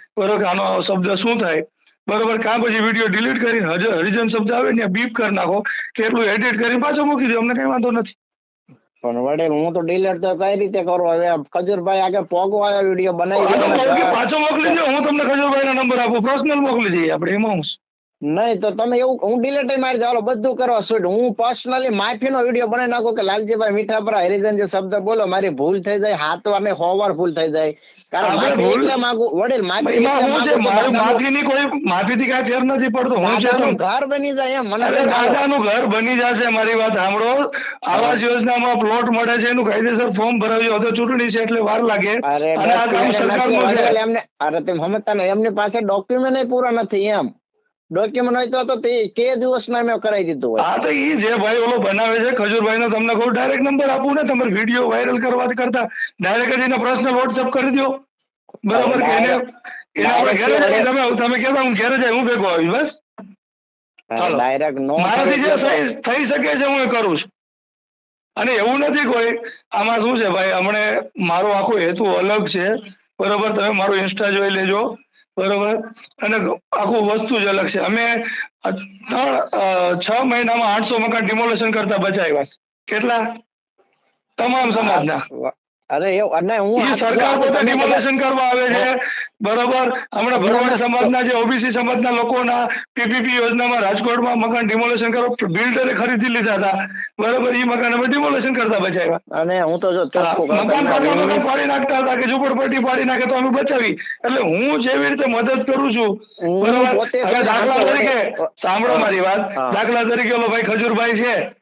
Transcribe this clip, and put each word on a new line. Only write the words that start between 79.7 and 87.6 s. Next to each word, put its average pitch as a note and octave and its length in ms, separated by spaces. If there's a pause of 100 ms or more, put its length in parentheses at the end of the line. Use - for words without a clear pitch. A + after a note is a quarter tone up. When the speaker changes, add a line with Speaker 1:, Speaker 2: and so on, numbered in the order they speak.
Speaker 1:
છ A3 240
મહિનામાં A#3 520
આઠસો A3 220
મકાન A3+ 280
ડિમોલેશન A3 460
કરતા G#3+ 260
બચાવ્યા F3+ 460
છે. - 160 (280)
કેટલા? A3+ 480 (1000)
તમામ B3 340
સમાજના. E3+ 440
Speaker 2:
હા, C3 360 (380)
અરે F3+ 260
એવું, F#3+ 220
અને G3 200
હું G#3 220
Speaker 1:
ઈ C4+ 120
Speaker 2:
આ - 20
Speaker 1:
સરકાર A#3 420
Speaker 2:
તમે C4 120
Speaker 1:
પોતે - 20
Speaker 2:
તમે A#3 220